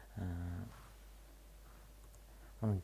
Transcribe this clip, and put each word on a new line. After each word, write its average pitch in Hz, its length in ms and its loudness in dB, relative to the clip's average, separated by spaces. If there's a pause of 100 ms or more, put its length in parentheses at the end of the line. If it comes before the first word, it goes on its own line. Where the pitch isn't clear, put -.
(160)
Э, 95 80 2 (2500)
анан 104 220 10